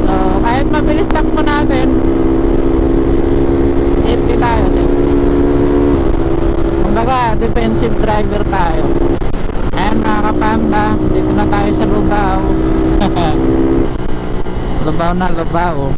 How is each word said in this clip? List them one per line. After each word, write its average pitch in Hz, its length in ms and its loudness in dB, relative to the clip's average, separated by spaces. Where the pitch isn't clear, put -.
So, - 100 2
kahit 254 320 0
mabilis 320 320 0
takbo 311 320 0
natin, - 480 0
safety - 400 0
tayo, 143 220 0
safety. - 320 0
Kumbaga, 233 560 0
defensive 220 640 0
driver 208 480 0
tayo. 175 320 0
Ayan, 208 280 0
mga 214 180 0
kapanda, 214 500 0
dito 208 200 0
na 208 120 0
tayo 202 320 0
sa 220 80 0
Lubao. 196 560 0
<laughs> - 1400 -2
Lubao 170 240 0
na, 180 160 0
Lubao. 160 680 0